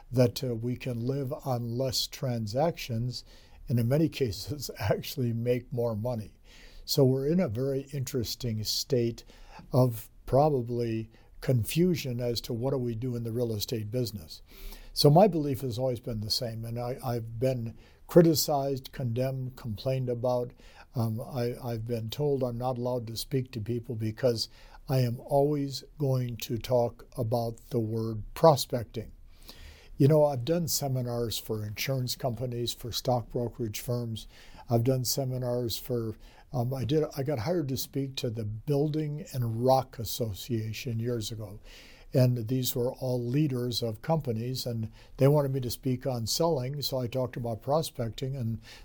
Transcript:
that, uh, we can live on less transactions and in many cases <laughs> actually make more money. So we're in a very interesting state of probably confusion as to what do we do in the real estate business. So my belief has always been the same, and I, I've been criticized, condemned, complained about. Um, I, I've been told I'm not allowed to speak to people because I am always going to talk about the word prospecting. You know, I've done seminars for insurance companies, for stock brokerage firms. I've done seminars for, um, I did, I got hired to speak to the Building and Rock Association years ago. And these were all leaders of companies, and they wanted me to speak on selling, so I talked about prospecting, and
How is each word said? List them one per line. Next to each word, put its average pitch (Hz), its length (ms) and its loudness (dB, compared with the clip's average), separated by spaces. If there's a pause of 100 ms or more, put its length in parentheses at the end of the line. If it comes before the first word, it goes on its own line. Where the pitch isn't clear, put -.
(120)
that, 120 320 4
uh, 123 120 -2
we 120 200 -2
can 117 300 -4
live 135 260 -2 (140)
on 120 320 -2
less 131 300 0
transactions 120 1160 -2 (460)
and 120 100 2
in 117 80 2
many 147 220 4
cases 135 640 -4
<laughs> - 40 -12
actually - 520 0
make 123 400 0
more 117 240 0
money. 110 380 -6 (500)
So - 200 4
we're 135 240 4
in 170 120 4
a 180 80 4
very 135 460 -2
interesting 120 720 -2
state 117 640 0 (460)
of 123 380 4 (160)
probably 120 840 2 (280)
confusion 135 800 2
as 120 220 -2
to - 120 -4
what 123 180 0
do 139 80 0
we 120 160 -2
do 120 200 -4
in 117 80 -4
the 113 80 -4
real 117 220 0
estate 104 380 -4
business. 113 500 -4 (520)
So - 180 8
my 180 160 10
belief 147 340 0
has 123 160 -4
always 127 220 0
been 113 220 -6
the 107 100 -4
same, 113 340 -4
and 117 140 -6
I, 123 260 -6
I've 117 340 -4
been 123 360 0 (320)
criticized, 143 840 4
condemned, 127 640 -4
complained 131 540 -4
about. 123 420 0 (420)
Um, 117 280 0
I, 120 420 -4
I've 117 240 -4
been 113 220 -4
told 139 340 0
I'm 120 140 -2
not 123 200 -2
allowed 123 300 -2
to 113 80 -8
speak 131 360 -2
to 113 100 -6
people 120 340 -4
because 110 540 0 (400)
I 135 100 4
am 123 240 0
always 143 600 0 (120)
going 127 440 0
to - 160 -4
talk 117 480 0 (120)
about 117 380 0 (140)
the 123 100 0
word 113 440 -2 (100)
prospecting. 127 800 4 (840)
You 139 140 8
know, 151 160 8
I've 139 180 2
done 165 240 0
seminars 120 680 -2
for 107 280 -4
insurance 127 520 -2
companies, 120 560 -2
for - 180 -10
stock 123 400 0
brokerage 117 480 -4
firms. 120 480 -4 (420)
I've 117 140 4
done 131 220 2
seminars 123 720 -2
for, 113 400 -4 (340)
um, 127 220 0
I 131 100 -4
did, 151 220 2 (100)
I 139 80 -2
got 139 160 -2
hired 156 300 0
to 131 80 -2
speak 139 400 -4
to 127 120 -2
the 110 140 -4
Building 147 880 0
and 117 320 -2
Rock 127 360 4
Association 113 1000 -4
years 117 320 -2
ago. 107 300 -12 (520)
And 123 360 4
these 131 260 0
were 123 200 0
all 123 300 -2
leaders 123 560 0
of 113 200 -4
companies, 127 640 -2
and 113 240 -4 (260)
they 135 140 6
wanted 143 240 4
me 135 80 -2
to 123 80 -2
speak 127 360 -2
on 123 220 -2
selling, 143 540 0
so 131 180 -2
I 127 80 -2
talked 127 300 -4
about 117 240 -4
prospecting, 131 720 -2
and 113 240 -2 (260)